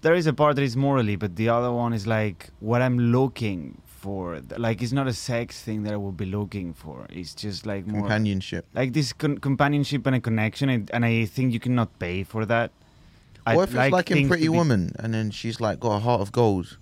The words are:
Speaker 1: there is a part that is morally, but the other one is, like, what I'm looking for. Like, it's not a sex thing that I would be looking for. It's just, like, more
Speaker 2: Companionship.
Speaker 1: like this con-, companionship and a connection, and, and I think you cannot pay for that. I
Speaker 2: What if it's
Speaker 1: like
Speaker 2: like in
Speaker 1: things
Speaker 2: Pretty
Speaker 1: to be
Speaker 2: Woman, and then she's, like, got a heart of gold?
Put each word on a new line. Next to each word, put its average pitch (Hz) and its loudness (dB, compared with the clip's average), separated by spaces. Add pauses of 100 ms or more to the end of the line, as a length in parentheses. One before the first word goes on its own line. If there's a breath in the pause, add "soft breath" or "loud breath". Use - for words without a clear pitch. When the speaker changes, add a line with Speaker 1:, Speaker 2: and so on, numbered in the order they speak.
Speaker 1:
there 160 4
is 175 2
a 151 4
part 147 4
that 143 2
is 127 0
morally, 131 2
but 90 -4
the 110 2
other 120 2
one 120 0
is, 104 -4
like, 107 -2 (100)
what 117 2
I'm 127 2 (140)
looking 107 0
for. 90 -8 (160)
Like, 113 0
it's 120 -2
not 135 0
a 127 -2
sex 117 -6
thing 107 -4
that 104 -4
I 104 -2
would 98 -6
be 98 -4
looking 95 -4
for. 67 -16
It's 85 -12
just, 101 -10
like, 98 -6
more 107 -2
Speaker 2:
Companionship. 104 -2
Speaker 1:
like 127 -2
this 135 0
con-, 147 -2
companionship 143 0
and 131 2
a 120 2
connection, 110 0
and, 117 0
and 117 0
I 113 2
think 131 0
you 113 -2
cannot 120 0
pay 92 -4
for 110 -4
that. 117 0 (760 soft breath)
I 117 4
Speaker 2:
What 175 6
if 196 -4
it's 123 -4
Speaker 1:
like 135 4
Speaker 2:
like 180 2
in 175 4
Speaker 1:
things 139 4
Speaker 2:
Pretty 165 4
Speaker 1:
to 160 2
be 165 4
Speaker 2:
Woman, 120 2
and 113 -4
then 110 -2
she's, 113 -8
like, 110 0
got 107 0
a 104 0
heart 117 2
of 101 -4
gold? 101 2